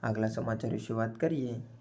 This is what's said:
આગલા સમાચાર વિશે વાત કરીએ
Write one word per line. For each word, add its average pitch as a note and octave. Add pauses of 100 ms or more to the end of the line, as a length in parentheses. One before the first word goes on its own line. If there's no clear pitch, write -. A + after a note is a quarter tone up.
આગલા A2
સમાચાર A2+
વિશે A2
વાત A2+
કરીએ B2+ (200)